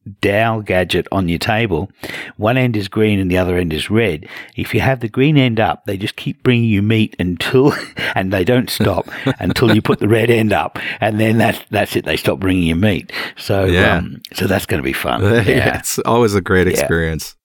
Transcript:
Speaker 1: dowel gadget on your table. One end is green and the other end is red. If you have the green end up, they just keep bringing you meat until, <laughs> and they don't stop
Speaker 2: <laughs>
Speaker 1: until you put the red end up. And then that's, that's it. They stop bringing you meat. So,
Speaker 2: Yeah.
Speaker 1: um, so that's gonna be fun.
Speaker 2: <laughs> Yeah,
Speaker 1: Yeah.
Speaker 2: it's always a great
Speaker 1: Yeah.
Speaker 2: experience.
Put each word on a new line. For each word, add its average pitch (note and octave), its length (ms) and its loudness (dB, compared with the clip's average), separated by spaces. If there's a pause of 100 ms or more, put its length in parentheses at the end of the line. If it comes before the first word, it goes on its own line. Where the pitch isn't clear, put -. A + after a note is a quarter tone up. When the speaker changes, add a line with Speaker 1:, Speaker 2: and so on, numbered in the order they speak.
(220)
Speaker 1:
dowel G#2+ 400 2
gadget F#2 500 0
on F#2+ 160 0
your E2+ 120 0
table. G#2+ 520 -2 (460)
One G#2+ 180 2
end B2+ 220 2
is G2 100 -4
green G#2+ 320 2
and F#2+ 100 0
the F#2 80 2
other F2+ 200 0
end E2+ 160 -2
is D#2 180 -6
red. G2+ 340 0 (300)
If - 180 -6
you A#2 60 0
have B2 220 0
the A#2+ 80 -4
green C#3+ 280 2
end B2 220 4
up, F#2+ 260 0
they G2+ 120 -4
just G2 180 -6
keep - 260 -8
bringing A#2+ 280 4
you G2+ 120 4
meat G#2+ 380 2
until, F#2+ 540 2 (220)
<laughs> - 200 -6
and F#2+ 160 -2
they F#2+ 140 0
don't B2 240 2
stop - 400 -2 (160)
Speaker 2:
<laughs> C3+ 140 -2
Speaker 1:
until G#2 360 2
you G#2+ 60 4
put - 180 0
the A2 80 0
red A2+ 220 2
end A2 240 2
up. E2 260 -2 (220)
And G#2+ 180 0
then A2 180 2
that's, A2 220 0 (100)
that's G#2 280 -2
it. - 80 0
They D#2+ 100 -2
stop - 240 -2
bringing F#2 240 0
you E2 140 0
meat. G2 340 0 (240)
So, G2 300 -2
Speaker 2:
Yeah. F#2+ 320 2
Speaker 1:
um, - 240 -8 (120)
so G2+ 140 -4
that's G2 180 -2
gonna D2+ 180 -4
be C2+ 100 -2
fun. A#1+ 280 -4
Speaker 2:
<laughs> - 0 -
Yeah, A2 200 2
Speaker 1:
Yeah. - 380 2
Speaker 2:
it's - 200 -6
always A#2 340 2
a G2+ 60 0
great F#2 280 2
Speaker 1:
Yeah. F#2 60 2
Speaker 2:
experience. D#2+ 600 -2 (120)